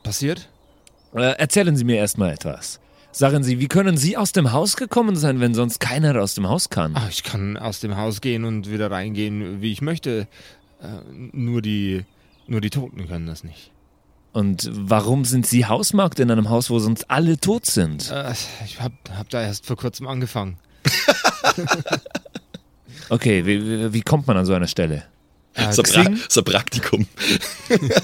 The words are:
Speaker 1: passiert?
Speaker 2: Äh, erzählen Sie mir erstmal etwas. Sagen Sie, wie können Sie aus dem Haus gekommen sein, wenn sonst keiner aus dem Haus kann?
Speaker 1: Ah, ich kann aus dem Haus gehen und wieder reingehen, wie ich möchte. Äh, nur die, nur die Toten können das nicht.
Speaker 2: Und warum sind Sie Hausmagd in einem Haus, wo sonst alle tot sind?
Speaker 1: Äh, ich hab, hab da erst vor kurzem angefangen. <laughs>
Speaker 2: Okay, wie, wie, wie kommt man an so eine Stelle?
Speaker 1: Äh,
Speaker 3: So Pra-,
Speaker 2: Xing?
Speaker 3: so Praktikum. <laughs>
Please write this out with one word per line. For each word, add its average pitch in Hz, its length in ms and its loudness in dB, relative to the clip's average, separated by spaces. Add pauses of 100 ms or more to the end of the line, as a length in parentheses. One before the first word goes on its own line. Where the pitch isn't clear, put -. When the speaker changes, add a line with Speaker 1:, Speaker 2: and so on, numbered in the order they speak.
Speaker 1:
passiert? 135 480 -4 (640)
Speaker 2:
Äh, 127 240 2
erzählen 170 360 4
Sie 123 100 2
mir 117 120 2
erstmal 101 380 0
etwas. - 460 -10 (320)
Sagen 139 320 2
Sie, 123 160 2
wie 139 80 0
können 190 280 4
Sie 165 220 2
aus 208 140 0
dem 139 200 4
Haus 170 240 0
gekommen 226 400 2
sein, 143 240 2
wenn 120 140 2
sonst 117 260 0
keiner 131 400 2
aus 98 140 0
dem 98 140 -2
Haus 165 200 0
kann? 78 260 -2
Speaker 1:
Ah, 110 140 0
ich - 140 -6
kann 101 340 -6
aus 110 240 -8
dem 104 160 -4
Haus 107 240 -4
gehen 117 240 -2
und 107 260 -4
wieder 107 200 -2
reingehen, 104 720 -4
wie 110 100 -2
ich 101 80 -6
möchte. 139 460 -4 (560)
Äh, - 40 -14 (460)
nur 120 300 -2
die, 101 420 -2 (420)
nur 113 140 -2
die 101 100 -2
Toten 123 380 -6
können 82 180 -8
das 80 160 -12
nicht. - 280 -20 (640)
Speaker 2:
Und 101 400 0
warum 107 520 2
sind 123 220 2
Sie 120 200 4
Hausmagd 180 520 0
in 123 100 4
einem 110 220 2
Haus, 117 180 2
wo 117 120 2
sonst 110 280 0
alle 156 300 4
tot 220 280 0
sind? 78 440 0
Speaker 1:
Äh, 139 220 -6 (340)
ich - 140 -12
hab, 120 120 -6 (240)
hab 101 140 -10
da 123 120 -4
erst 101 240 -6
vor 123 100 -4
kurzem 127 320 -8
angefangen. 117 540 -4
<laughs> - 60 -20 (2500)
Speaker 2:
Okay, 110 340 4
wie, 104 180 2
wie, 110 300 -2
wie 113 100 0
kommt 143 240 2
man 110 100 4
an 92 100 4
so 95 80 4
eine 87 140 2
Stelle? 78 360 -2 (500)
Speaker 1:
Äh, 107 180 0
Speaker 3:
So 113 100 6
Pra-, - 220 6
Speaker 2:
Xing? 202 140 2 (100)
Speaker 3:
so - 140 4
Praktikum. 104 640 0 (640)
<laughs> 175 200 4 (160)